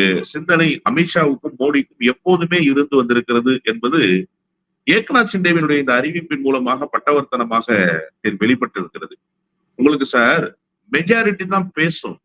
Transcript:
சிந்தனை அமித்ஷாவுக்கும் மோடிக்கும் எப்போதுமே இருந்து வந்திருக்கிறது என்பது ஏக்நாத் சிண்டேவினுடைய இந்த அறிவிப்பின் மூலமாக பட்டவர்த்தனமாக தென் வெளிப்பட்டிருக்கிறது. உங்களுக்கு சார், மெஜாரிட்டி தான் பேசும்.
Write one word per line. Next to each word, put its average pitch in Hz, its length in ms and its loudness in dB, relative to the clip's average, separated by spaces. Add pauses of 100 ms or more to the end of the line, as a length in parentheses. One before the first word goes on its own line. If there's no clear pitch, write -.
(200)
சிந்தனை 160 600 0 (100)
அமித்ஷாவுக்கும் 156 680 0
மோடிக்கும் 139 400 -2
எப்போதுமே 170 640 0
இருந்து 143 340 2
வந்திருக்கிறது 120 680 0
என்பது 113 640 0 (640)
ஏக்நாத் 226 420 2
சிண்டேவினுடைய 165 460 2
இந்த 131 220 0
அறிவிப்பின் 156 420 -4
மூலமாக 131 460 -2
பட்டவர்த்தனமாக 117 1080 0 (220)
தென் 104 160 -4
வெளிப்பட்டிருக்கிறது. 104 760 -4 (600)
உங்களுக்கு 139 320 2
சார், 127 500 0 (360)
மெஜாரிட்டி 196 540 0
தான் 185 240 -2
பேசும். 156 540 -4